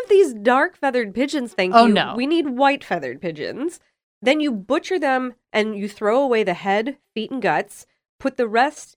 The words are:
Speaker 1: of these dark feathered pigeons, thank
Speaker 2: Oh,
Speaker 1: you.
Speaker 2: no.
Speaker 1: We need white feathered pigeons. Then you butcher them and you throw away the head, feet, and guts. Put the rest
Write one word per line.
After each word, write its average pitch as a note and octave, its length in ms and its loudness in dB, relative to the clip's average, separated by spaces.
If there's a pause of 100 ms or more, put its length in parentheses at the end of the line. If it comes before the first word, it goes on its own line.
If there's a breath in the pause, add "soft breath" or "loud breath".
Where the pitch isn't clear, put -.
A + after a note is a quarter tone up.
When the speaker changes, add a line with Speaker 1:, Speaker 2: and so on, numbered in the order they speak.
Speaker 1:
of - 60 -12
these F#4+ 260 6
dark B3+ 420 2
feathered A#3+ 360 -2
pigeons, C4 400 -4
thank F#3 220 -2
Speaker 2:
Oh, A#3 120 8
Speaker 1:
you. G#3+ 60 4
Speaker 2:
no. C#3 220 0
Speaker 1:
We B3+ 120 -2
need E4 220 0
white C#4 340 0
feathered C#3+ 360 -6
pigeons. E3+ 600 -8 (420)
Then C#4+ 180 2
you D4 120 -2
butcher D4 480 -4
them B3+ 340 -2 (180)
and G#3+ 260 -2
you G3+ 120 -6
throw A3 320 0
away A#3+ 220 0
the F3 100 -2
head, G3+ 440 -2 (160)
feet, A3 180 -8
and B3+ 100 -6
guts. F3 440 -2 (340)
Put C4+ 180 -4
the A#3+ 100 0
rest A#3+ 500 -2